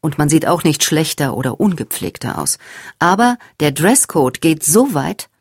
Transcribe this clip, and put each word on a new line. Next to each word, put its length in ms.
und 160
man 100
sieht 180
auch 160
nicht 220
schlechter 500
oder 240
ungepflegter 800
aus. 200
Aber 400
der 120
Dresscode 680
geht 200
so 300
weit 380